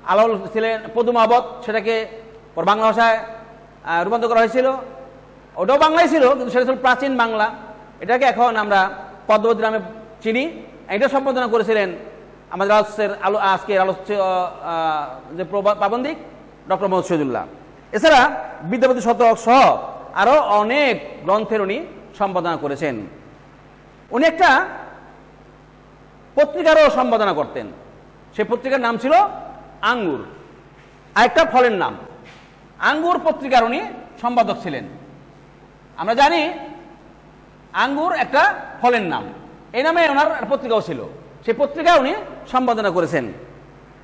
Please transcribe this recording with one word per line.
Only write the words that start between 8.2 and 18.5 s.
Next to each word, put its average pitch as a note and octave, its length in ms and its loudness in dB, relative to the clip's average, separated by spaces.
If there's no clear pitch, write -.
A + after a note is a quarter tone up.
এখন A#3 300 2
আমরা G3+ 340 2
পদ্মাবতী A3 340 2
নামে A3 180 0
চিনি। B3+ 300 -2
এটা G#3 200 0
সম্পাদনা C4 400 0
করেছিলেন G#3+ 440 0
আমাদের G3 240 0
আলোচ্যের G#3 360 2
আলো-, G3+ 180 0
আজকের F#3+ 400 0
আলোচ্য, F#3 340 -2
আহ, D#3+ 1200 -4
যে F#3 80 -6
প্রবা-, G3+ 320 0
প্রাবন্ধিক A#3+ 420 -2
ডক্টর G3 180 0
মোহাম্মদ F#3 180 0
শহীদুল্লাহ। C3 400 -2
এছাড়া C4+ 520 4